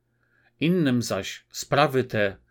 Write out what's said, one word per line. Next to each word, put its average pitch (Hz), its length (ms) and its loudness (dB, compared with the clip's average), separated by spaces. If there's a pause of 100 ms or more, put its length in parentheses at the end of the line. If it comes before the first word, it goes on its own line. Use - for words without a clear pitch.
(600)
Innym 147 420 2
zaś - 500 -6
sprawy 135 520 0
te 104 340 -2 (140)